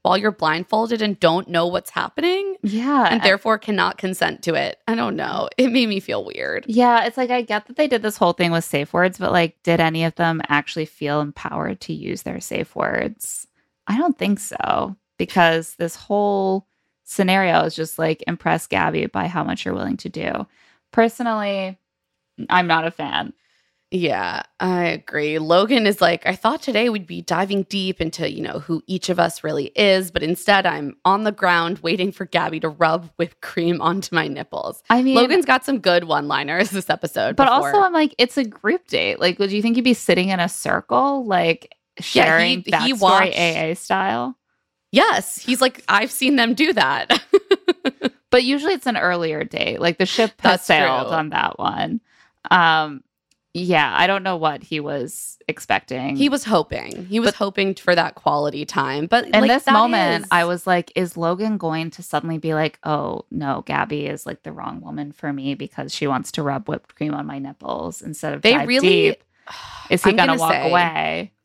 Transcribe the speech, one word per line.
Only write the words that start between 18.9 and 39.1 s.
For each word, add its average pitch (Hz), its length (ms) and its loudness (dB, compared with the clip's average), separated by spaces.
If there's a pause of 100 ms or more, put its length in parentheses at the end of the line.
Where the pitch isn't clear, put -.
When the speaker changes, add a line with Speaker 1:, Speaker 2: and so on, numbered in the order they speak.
Speaker 2:
by 175 200 -4
how 175 160 -4
much - 220 -6
you're 92 100 -4
willing 95 220 -4
to - 120 -12
do. - 380 -6 (440)
Personally, 208 840 -2 (720)
I'm 180 180 4
not 165 180 2
a 170 60 -4
fan. - 420 -6 (580)
Speaker 1:
Yeah, 120 500 -2 (180)
I 180 260 0
agree. 151 540 -4
Logan 208 460 4
is 202 160 2
like, 170 240 2
"I 185 100 0
thought 269 260 -2
today 240 280 0
we'd 208 180 -4
be 175 140 -10
diving 190 420 -2
deep 190 380 -4
into, 160 280 -4
you 143 120 -8
know, - 180 -8
who 160 280 -6
each 185 220 -4
of 180 100 0
us 170 240 0
really 143 320 -4
is, 190 360 4
but - 120 -2
instead 185 420 2
I'm 151 400 -4
on 196 180 2
the 214 80 0
ground 175 480 0
waiting 180 320 -2
for 185 140 -10
Gabby 160 360 -2
to 160 60 -2
rub 160 500 0
whipped - 240 -6
cream 170 400 -2
onto 175 320 -2
my 160 140 0
nipples." - 640 -8
Speaker 2:
I 240 140 4
mean 262 120 2
Speaker 1:
Logan's 269 300 4
got 254 180 2
some 269 160 -2
good 175 260 2
one-liners 147 680 -2
this 196 180 -6
episode - 460 -2
Speaker 2:
But 269 100 6
Speaker 1:
before. - 240 4
Speaker 2:
also, 403 120 4
I'm 370 120 2
like, 311 240 2
it's 247 200 0
a 277 60 0
group 220 440 -4
date. 90 320 -2